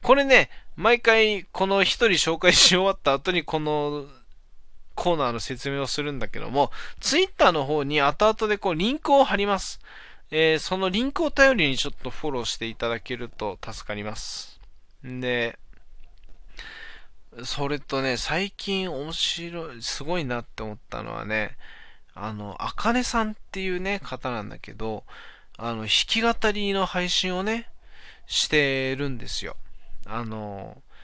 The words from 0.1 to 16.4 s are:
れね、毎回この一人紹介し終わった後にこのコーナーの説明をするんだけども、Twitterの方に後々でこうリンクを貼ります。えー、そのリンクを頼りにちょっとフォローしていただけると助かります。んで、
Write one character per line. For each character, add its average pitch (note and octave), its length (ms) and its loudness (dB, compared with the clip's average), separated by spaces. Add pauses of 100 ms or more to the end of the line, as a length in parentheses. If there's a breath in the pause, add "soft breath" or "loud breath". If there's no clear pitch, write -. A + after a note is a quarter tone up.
れ C#4 80 4
ね、 C4 260 8 (260 loud breath)
毎 A#3 260 4
回 A3 500 6
こ F#3+ 160 0
の G3 160 4
一 - 240 4
人 G3+ 60 6
紹 D#3+ 260 2
介 F3+ 120 8
し - 180 8
終 F3+ 100 6
わ F#3+ 140 4
っ - 60 -4
た C#3 140 4
後 C#3 180 0
に E3+ 120 0
こ - 160 -2
の D3 480 -2 (880)
コ F3 180 2
ー - 40 4
ナ C3+ 120 2
ー - 40 -2
の A#2 60 -2
説 C3 300 -6
明 C#3 140 -2
を - 20 -2
す - 160 -4
る D3 100 -4
ん C#3 60 -4
だ A#2 100 0
け - 120 -2
ど - 100 -4
も、 C3+ 220 4 (280 loud breath)
Twitter E4+ 520 4
の D3+ 140 2
方 D3 180 0
に D3 180 2
後 G#3 380 4
々 G#3+ 120 0
で G#3 60 0
こ G3 140 0
う D#3+ 40 0
リ F#3 160 2
ン D4 60 -2
ク - 160 2
を C#4 100 10
貼 B3+ 120 2
り G3+ 100 0
ま G3+ 140 0
す。 - 200 -8 (520 loud breath)
え D#3 240 4
ー、 D3+ 40 0
そ F#3 200 -2
の F#3+ 100 0
リ G3+ 140 -2
ン C#4 80 -2
ク E4+ 120 0
を D4+ 60 2
頼 C4+ 240 6
り E3+ 160 2
に C3 80 0
ち C#3+ 120 -2
ょ - 20 -4
っ - 100 -4
と C3 80 -4
フ - 200 -4
ォ - 20 -4
ロ B2+ 100 -2
ー A2 40 -4
し - 120 -6
て A#2 80 -6
い A2+ 80 -6
た A#2 160 -2
だ A#2 100 -2
け - 160 -8
る A#2+ 140 -8
と G2+ 340 -6
助 - 240 -10
か G#2+ 60 -4
り G#2 100 -6
ま G#2+ 120 -6
す。 - 440 -10 (460)
ん B2+ 140 -10
で、 B2 400 -2 (1800 loud breath)